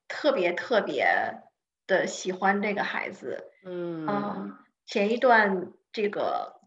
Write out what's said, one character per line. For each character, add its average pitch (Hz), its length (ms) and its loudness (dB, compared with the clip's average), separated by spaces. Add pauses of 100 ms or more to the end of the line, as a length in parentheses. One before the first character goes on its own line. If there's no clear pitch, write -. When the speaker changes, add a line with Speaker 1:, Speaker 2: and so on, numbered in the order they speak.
Speaker 1:
特 - 240 0
别 175 220 2
特 208 260 0
别 131 260 0 (800)
地 160 200 2
喜 185 260 -6
欢 196 300 2
这 208 120 -2
个 - 80 -2
孩 - 280 -6
子。 - 420 -10 (120)
Speaker 2:
嗯。 175 440 -6
Speaker 1:
嗯， 202 460 -4 (320)
前 214 260 0
一 240 60 0
段 208 540 4 (200)
这 208 160 -2
个 80 580 -4